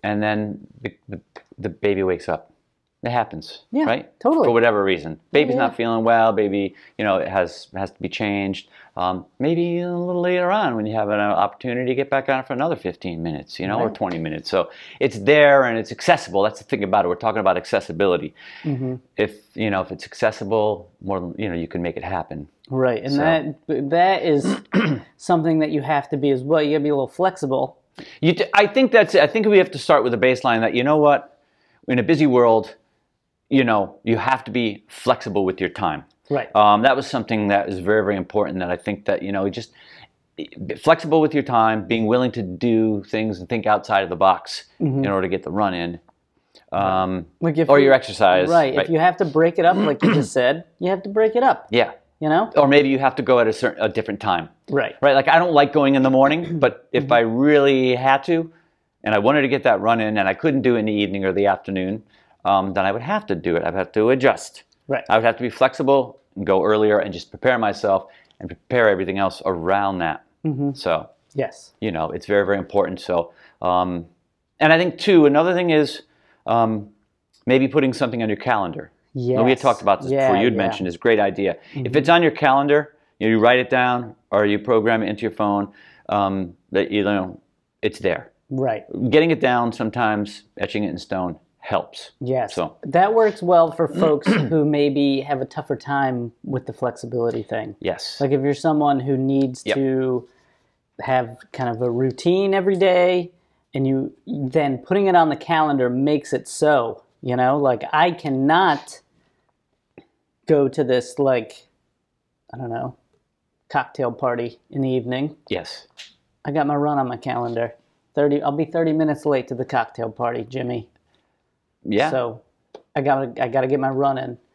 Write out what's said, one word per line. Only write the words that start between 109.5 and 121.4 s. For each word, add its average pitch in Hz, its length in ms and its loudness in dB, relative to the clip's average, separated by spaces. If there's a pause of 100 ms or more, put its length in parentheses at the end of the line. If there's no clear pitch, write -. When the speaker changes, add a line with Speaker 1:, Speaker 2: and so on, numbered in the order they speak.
Speaker 2:
go 143 220 4
to 135 160 -2
this, 123 340 -2
like, 131 480 -2 (840)
I 123 60 -14
don't 123 120 -10
know, 123 260 -8 (720)
cocktail 127 440 -4
party 120 460 -4 (120)
in 135 120 -6
the 131 80 -2
evening. 127 460 -4 (120)
Speaker 1:
Yes. - 380 -8 (580)
Speaker 2:
I 147 60 -6
got 147 160 0
my 143 100 -2
run 147 220 0
on 131 80 -2
my 123 100 -8
calendar. 120 580 -6 (400)
Thirty, 143 280 0
I'll 143 80 -2
be 151 140 -2
thirty 160 280 -2
minutes 156 320 -2
late 139 240 0
to 135 60 -6
the 120 100 -6
cocktail 113 460 -4
party, 120 380 -6
Jimmy. 123 400 -8 (960)